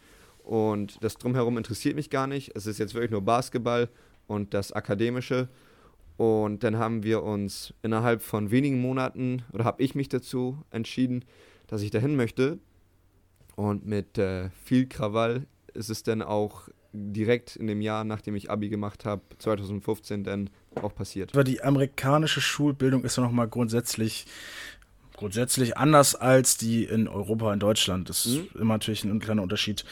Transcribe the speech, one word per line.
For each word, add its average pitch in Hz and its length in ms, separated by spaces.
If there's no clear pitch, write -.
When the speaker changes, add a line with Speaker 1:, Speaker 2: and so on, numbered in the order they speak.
Speaker 1:
Und 107 640
das 110 140
Drumherum 120 400
interessiert 113 360
mich 147 140
gar 135 180
nicht. 139 300
Es 101 100
ist 107 120
jetzt 104 160
wirklich 117 160
nur 107 100
Basketball 120 720
und 104 280
das 101 180
Akademische." 123 760
Und 107 480
dann 110 140
haben 113 240
wir 110 200
uns 101 600
innerhalb 113 400
von 104 280
wenigen 131 300
Monaten, 127 600
oder - 140
hab 104 140
ich 135 140
mich 139 140
dazu 127 480
entschieden, 123 560
dass 107 160
ich 104 80
dahin 135 260
möchte. 127 420
Und 104 300
mit, 101 320
äh, 92 320
viel 131 220
Krawall 117 600
ist 107 160
es 110 120
dann 110 200
auch 104 480
direkt 107 600
in 110 100
dem 104 160
Jahr, 107 200
nachdem 107 320
ich 101 160
ABI 104 200
gemacht 104 340
hab, 104 160
zweitausendfünfzehn, 101 840
dann 98 240
auch 104 140
passiert. 95 400
Speaker 2:
Aber 139 100
die 127 180
amerikanische 139 800
Schulbildung 135 640
ist 123 140
ja 127 40
noch 123 80
mal 120 160
grundsätzlich, 113 800
grundsätzlich 117 640
anders 143 380
als 131 420
die 113 280
in 110 220
Europa, 107 460
in 101 80
Deutschland. 101 480
Das - 160
Speaker 1:
Mhm. 117 80
Speaker 2:
ist 160 220
immer 113 200
natürlich 110 300
ein 107 140
kleiner 107 240
Unterschied. 104 500